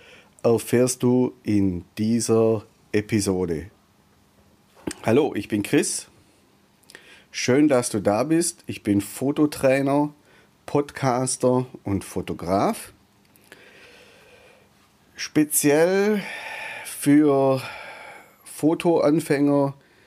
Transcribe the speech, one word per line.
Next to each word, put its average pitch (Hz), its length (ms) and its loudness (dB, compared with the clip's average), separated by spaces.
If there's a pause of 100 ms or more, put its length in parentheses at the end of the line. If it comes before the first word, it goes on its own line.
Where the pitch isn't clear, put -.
(440)
erfährst 123 580 2
du 123 300 2 (120)
in 98 420 0 (120)
dieser 113 680 2 (260)
Episode. 92 760 -2 (1400)
Hallo, 123 300 2
ich 101 140 -8
bin 104 160 -2
Chris. - 460 -2 (1200)
Schön, 147 380 2
dass 123 200 2
du 107 120 -2
da 104 240 0
bist. 165 420 -2
Ich 107 160 -12
bin 101 160 2
Fototrainer, 139 1120 0 (520)
Podcaster 127 1000 0 (160)
und 98 200 -4
Fotograf. 95 880 -4 (2250)
Speziell 175 1080 2 (600)
für 139 760 2 (800)
Fotoanfänger, 147 1300 0 (320)